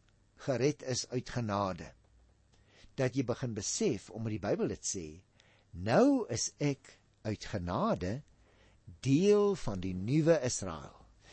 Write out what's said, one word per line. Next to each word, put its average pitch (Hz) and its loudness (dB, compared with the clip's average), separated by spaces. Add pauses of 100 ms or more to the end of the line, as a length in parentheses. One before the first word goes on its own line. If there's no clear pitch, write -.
(360)
gered 135 0
is 127 -4
uit 123 -6
genade, 98 -2 (1040)
dat 131 0
jy 135 0
begin 117 -2
besef, 104 -2
omdat 110 -6
die 107 -2
Bybel 143 0
dit 98 -6
sê, 82 -8 (500)
"Nou 196 4
is - -4
ek - -4 (220)
uit 107 -4
genade 107 -2 (800)
deel 202 6
van 104 -4
die 92 -4
nuwe 143 4
Israel. 95 -6 (280)